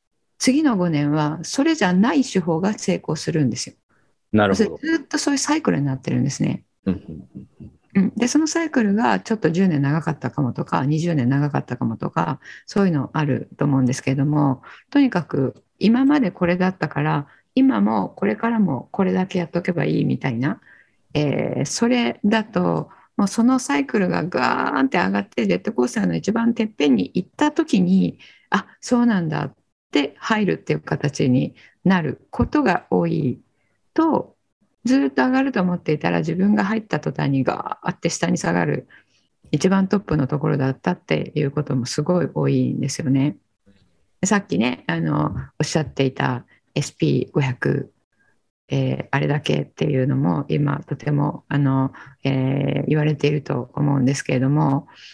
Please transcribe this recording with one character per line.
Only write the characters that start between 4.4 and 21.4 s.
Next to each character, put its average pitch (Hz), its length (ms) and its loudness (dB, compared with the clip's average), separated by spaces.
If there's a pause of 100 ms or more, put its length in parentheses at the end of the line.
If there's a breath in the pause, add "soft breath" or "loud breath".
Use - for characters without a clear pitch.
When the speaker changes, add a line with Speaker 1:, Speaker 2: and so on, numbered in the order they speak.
Speaker 2:
る 196 80 4
ほ 208 80 2
ど。 - 160 -2
Speaker 1:
そ - 80 -10
れ 330 120 0
ず 277 40 -6
っ - 40 -20
と - 120 -4
そ 285 140 0
う - 20 2
い - 20 0
う - 20 0
サ 294 180 0
イ 311 60 -2
ク 196 100 0
ル 156 80 0
に 143 40 0
な 135 100 0
っ 131 60 -8
て - 120 -6
る 123 80 0
ん 127 40 0
で 139 60 0
す - 140 -2
ね。 - 180 -4 (220)
Speaker 2:
う 95 80 0
ん - 20 2
う - 40 -10
ん - 360 -16
う - 40 -14
ん - 100 -20 (480)
う 196 40 4
ん。 - 40 4
Speaker 1:
う - 20 0
ん。 - 80 -2
で、 240 140 0
そ 285 100 2
の 311 80 2
サ 330 160 -2
イ 320 80 -4
ク 311 100 2
ル 202 140 2
が 220 240 2
ち 190 140 -4
ょ - 20 2
っ 220 40 -6
と 165 120 2
十 180 160 2
年 147 160 2
長 143 180 2
か 156 120 -4
っ 143 60 -6
た 127 120 -4
か - 100 -4
も 127 120 0
と 151 120 -4
か、 156 220 0
二 151 140 0
十 170 160 0
年 123 120 2
長 143 220 2
か 143 80 -2
っ - 60 -4
た 120 120 -8
か 123 80 -4
も 113 120 -2
と - 140 -6
か、 160 280 -2 (280 loud breath)
そ 202 180 0
う - 20 4
い 185 40 4
う - 20 0
の 139 220 0
あ 156 100 0
る 131 320 -2
と - 80 0
思 143 140 2
う 131 40 4
ん - 20 2
で 123 100 2
す - 60 -8
け 135 120 -2
れ 135 60 0
ど 139 80 2
も、 147 360 0 (280 loud breath)
と 285 100 2
に 262 100 4
か 175 140 -2
く - 400 -4 (160)
今 233 240 4
ま 285 160 4
で 202 100 0
こ 180 160 -2
れ 175 100 2
だ 180 120 2
っ 185 100 -6
た 151 100 -2
か 147 140 -4
ら、 151 240 0 (300 soft breath)
今 262 240 4
も 202 300 0
こ - 160 -4
れ 214 100 0
か 233 140 -2
ら 233 100 0
も 160 320 0
こ - 100 -2
れ 185 100 2
だ 185 140 0
け 185 140 -4
や 170 60 -4
っ - 40 -14
と 170 100 -2
け 180 120 -2
ば 156 140 0
い 156 160 0
い - 20 0
み 127 160 0
た 147 80 -2
い 120 100 -4
な、 147 220 -2 (540 soft breath)
え 139 480 -2